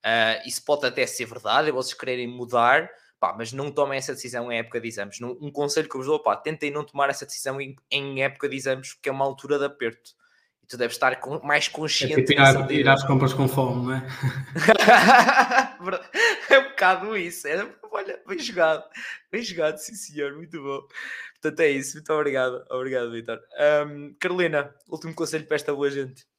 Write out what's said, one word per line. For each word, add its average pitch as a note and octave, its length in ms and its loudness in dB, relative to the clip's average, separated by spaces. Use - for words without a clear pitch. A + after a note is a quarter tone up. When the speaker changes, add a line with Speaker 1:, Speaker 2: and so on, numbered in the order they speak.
Speaker 1:
Ah, A2+ 440 2
isso - 180 -8
pode D3 220 0
até B2+ 200 0
ser B2 200 -8
verdade, A2+ 420 0
é D3+ 40 0
vocês B2+ 220 -4
quererem B2+ 320 -6
mudar, B2 600 2
pá, F2 180 0
mas A2+ 160 -10
não C#3 180 -6
tomem C3+ 280 -2
essa C3 160 -8
decisão B2 360 -8
em A#2 80 -4
época A#2 220 -6
de A2+ 80 -8
exames. G2+ 320 -10
Não, B2 200 -10
um D3 100 -12
conselho D3 380 -2
que - 80 -10
eu C3 40 -6
vos C3 60 -8
dou, D3+ 140 0
pá, B2+ 160 0
tentem D3+ 340 -6
não D3 140 -6
tomar C#3 260 -2
essa C#3 160 -8
decisão C3+ 340 -8
em, C3+ 160 -12
em C#3 320 -4
época C3+ 260 -4
de B2+ 80 -6
exames, C3 380 -6
porque - 140 -8
é C3+ 40 -4
uma C3+ 120 -2
altura C#3 340 -2
de C3+ 60 -2
aperto. B2 480 -8
E - 40 -20
tu - 100 -16
deves A#2+ 200 -2
estar C3 200 2
com, D3 280 -8
mais D3 220 2
Speaker 2:
É - 40 -4
Speaker 1:
consciente D3+ 460 -2
Speaker 2:
tipo C3 160 4
ir D3 60 4
Speaker 1:
nessa C3+ 200 10
Speaker 2:
à, - 40 0
Speaker 1:
altura. D3 180 0
Speaker 2:
ir C#3 80 4
às C3+ 160 6
compras C3 280 4
com C3+ 160 2
fome, B2 380 0
não C3 80 -2
é? C3 120 -6
Speaker 1:
<laughs> A#3 1700 6
É C#4 80 10
um C4+ 120 0
bocado F#3+ 460 0
isso. F3 300 -8
É, F3 220 -4
olha, G4 340 -8
bem F4+ 120 -8
jogado. E3+ 440 0
Bem A3+ 120 -6
jogado, E3 340 -4
sim - 180 -16
senhor, D3 400 -8
muito D#3+ 280 -16
bom. C#3 180 -8
Portanto, D#3 200 -4
é D#3 100 4
isso. C3+ 280 -4
Muito D#3 140 -6
obrigado. C3 580 -2
Obrigado, B2+ 400 -4
Vítor. A#2 300 -10
Ahm, D3 600 0
Carolina, E3 560 -2
último D#3+ 260 -10
conselho D#3 320 -6
para D3+ 100 -2
esta D3 180 -4
boa C#3 160 0
gente. C3+ 340 -10